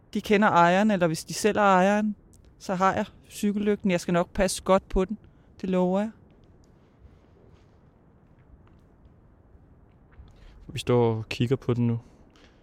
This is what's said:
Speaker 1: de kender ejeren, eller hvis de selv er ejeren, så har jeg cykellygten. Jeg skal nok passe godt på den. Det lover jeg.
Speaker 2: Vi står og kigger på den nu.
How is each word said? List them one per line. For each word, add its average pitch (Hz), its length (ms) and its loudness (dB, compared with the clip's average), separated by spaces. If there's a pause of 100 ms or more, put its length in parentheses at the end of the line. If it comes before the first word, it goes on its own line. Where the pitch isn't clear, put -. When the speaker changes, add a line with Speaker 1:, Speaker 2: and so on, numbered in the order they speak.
(140)
Speaker 1:
de 208 80 -6
kender 214 260 2
ejeren, 180 440 4
eller 180 160 2
hvis 160 180 -4
de - 80 -10
selv 208 240 -2
er 214 40 2
ejeren, 202 540 2 (440)
så - 160 -8
har 190 180 2
jeg 214 120 -4 (240)
cykellygten. 208 640 -2
Jeg 175 100 0
skal 180 120 -4
nok 175 160 0
passe - 340 -4
godt 190 260 0
på 190 160 -2
den. 208 120 -10 (440)
Det 190 80 -6
lover 185 300 0
jeg. 220 120 -6 (4000)
Speaker 2:
Vi - 120 -10
står 120 360 2
og 110 140 -8
kigger 127 260 -2
på - 180 -2
den 120 140 0
nu. 117 120 -2 (640)